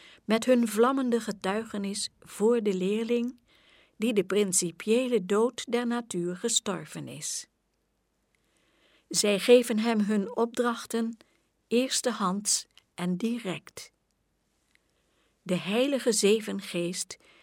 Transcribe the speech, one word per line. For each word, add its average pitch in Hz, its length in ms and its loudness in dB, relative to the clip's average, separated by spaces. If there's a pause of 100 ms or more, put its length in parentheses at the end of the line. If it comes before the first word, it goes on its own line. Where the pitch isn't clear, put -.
(260)
met 226 200 2
hun 240 220 4
vlammende 240 520 2
getuigenis 202 920 -6 (100)
voor 226 440 0
de 208 100 2
leerling, 226 680 -2 (580)
die 226 160 0
de 202 100 4
principiële 202 1000 0
dood 214 460 0
der 240 160 0
natuur 190 480 -4
gestorven 165 720 -4
is. 139 400 -10 (1600)
Zij 196 320 2
geven 240 400 6
hem 226 200 2
hun 208 360 0
opdrachten 233 840 -2 (500)
eerstehands 220 1000 -2 (260)
en 175 240 -4
direct. 214 720 -6 (1500)
De 180 160 -2
Heilige 240 540 0
Zevengeest 196 1040 -2 (260)